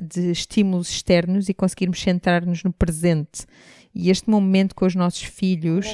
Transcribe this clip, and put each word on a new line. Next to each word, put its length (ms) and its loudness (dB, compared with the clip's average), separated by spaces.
de 300 -4
estímulos 580 0
externos 580 0
e 60 0
conseguirmos 460 -2
centrar-nos 640 0
no 80 0
presente. 720 0
E 160 0
este 180 0
momento 460 2
com 120 -2
os 80 0
nossos 280 -2
filhos, 720 -2